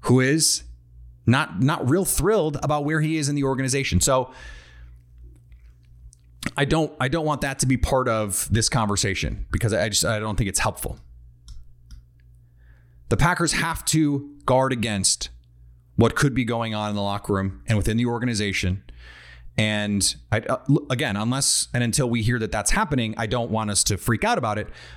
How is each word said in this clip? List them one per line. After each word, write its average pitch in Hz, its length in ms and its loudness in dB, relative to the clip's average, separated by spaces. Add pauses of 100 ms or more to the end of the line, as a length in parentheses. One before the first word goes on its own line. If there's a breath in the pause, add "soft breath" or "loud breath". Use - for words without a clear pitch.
who 127 180 6
is 151 420 2 (640)
not, 131 340 2
not 131 280 2
real 175 160 2
thrilled 160 580 2
about 147 220 0
where 156 160 2
he 156 160 2
is 143 120 0
in 147 60 0
the 143 100 0
organization. 135 560 0
So 131 300 2 (2250 loud breath)
I 143 80 2
don't, 151 360 0
I 127 80 0
don't 156 160 -2
want 151 160 0
that 135 200 -4
to 143 60 4
be 131 100 4
part 127 320 2
of 107 440 0
this 113 160 2
conversation 104 840 0
because 98 220 0
I 107 160 2
just, 101 160 0
I 107 160 0
don't 107 160 -4
think 98 120 0
it's - 120 -2
helpful. - 380 -4 (2000 soft breath)
The - 80 2
Packers 175 360 2
have - 340 -4
to 147 580 0
guard 131 280 4
against 104 580 -2 (680)
what 117 200 4
could 139 180 2
be 123 100 0
going 113 300 -2
on 107 160 -2
in 104 60 -4
the 101 60 -2
locker 101 320 -2
room 98 340 -2
and 110 80 4
within 107 220 2
the 120 80 2
organization. 107 760 -2 (720 loud breath)
And 104 580 0 (180)
I, 107 80 2
uh, 127 160 -2 (120)
l-, 143 220 4
again, 123 260 -2
unless 123 580 0
and 120 100 0
until 120 240 0
we 117 140 0
hear 120 160 2
that 107 120 -4
that's 107 200 -2
happening, 131 480 0
I 113 80 -4
don't 117 240 -4
want 107 200 -2
us 98 140 0
to 101 140 -2
freak - 260 -2
out 233 140 2
about 110 180 -2
it. 107 120 -6 (280 loud breath)